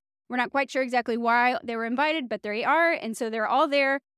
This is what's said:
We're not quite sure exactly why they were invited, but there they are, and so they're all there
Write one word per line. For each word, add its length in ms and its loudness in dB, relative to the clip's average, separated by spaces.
We're 80 -6
not 160 -2
quite 180 0
sure 120 -2
exactly 340 0
why 480 2
they 100 -6
were 100 -4
invited, 440 -2
but 140 -6
there 120 -6
they 80 -4
are, 300 4
and 240 -6
so 120 -4
they're 200 -2
all 180 4
there 340 0